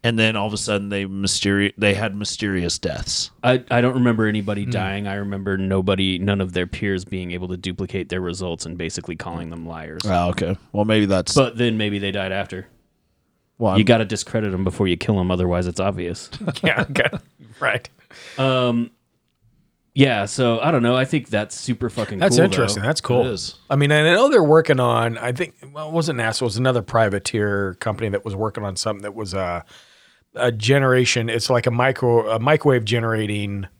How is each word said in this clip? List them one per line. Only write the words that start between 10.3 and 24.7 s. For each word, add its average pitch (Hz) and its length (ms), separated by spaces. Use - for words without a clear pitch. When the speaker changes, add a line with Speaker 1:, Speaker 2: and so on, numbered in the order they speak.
Speaker 1:
Well, 104 120
maybe 107 200
that's 95 300
Speaker 2:
But 123 220
then 117 200
maybe 104 220
they 98 120
died 95 200
after. 95 360
Speaker 1:
Well, 104 180
Speaker 2:
You 107 40
Speaker 1:
I'm 104 40
Speaker 2:
gotta 113 200
discredit 107 480
'em 92 100
before 95 240
you 87 100
kill 101 220
'em, 90 100
otherwise 90 380
it's 87 120
obvious. 92 520
Speaker 3:
<laughs> - 180
Yeah, 156 260
okay. 131 200
Right. 123 280
Speaker 2:
Um, 123 500
yeah, 123 320
so 117 360
I 147 100
don't 135 120
know. 120 120
I 127 80
think 131 260
that's 107 260
super 123 340
fucking 107 300
Speaker 3:
That's 120 180
Speaker 2:
cool, 160 80
Speaker 3:
interesting. 117 360
Speaker 2:
though. 107 60
Speaker 3:
That's 151 140
cool. 123 260
Speaker 1:
It 120 60
is. - 220
Speaker 3:
I 135 60
mean, 143 160
I 151 120
know 196 260
they're 254 120
working 156 380